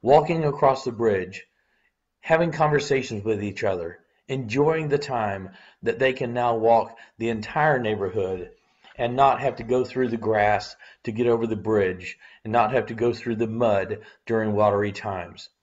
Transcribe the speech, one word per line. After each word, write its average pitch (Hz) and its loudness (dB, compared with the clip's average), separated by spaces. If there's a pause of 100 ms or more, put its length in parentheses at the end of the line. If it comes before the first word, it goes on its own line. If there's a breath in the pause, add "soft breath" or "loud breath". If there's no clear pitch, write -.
walking 156 4
across 135 2
the 127 -4
bridge, 101 -2 (720)
having 165 2
conversations 139 0
with 104 0
each 104 -6
other, 90 -4 (260)
enjoying 139 0
the 143 2
time 104 -4 (320 loud breath)
that 117 -2
they 131 2
can 123 -6
now 120 0
walk 113 2 (200 loud breath)
the 113 -2
entire 135 0
neighborhood 95 -4 (480 soft breath)
and 120 -2
not 131 4
have 135 -2
to 123 -12
go 123 0
through 127 -2
the 113 -2
grass 104 0 (300 loud breath)
to 117 -6
get 117 0
over 117 2
the 113 -2
bridge 95 -2 (240 loud breath)
and 110 -6
not 113 4
have 117 0
to 120 -8
go 117 0
through 113 -4
the 113 -2
mud 104 0 (260 loud breath)
during 110 0
watery 104 2
times. 92 -10 (120)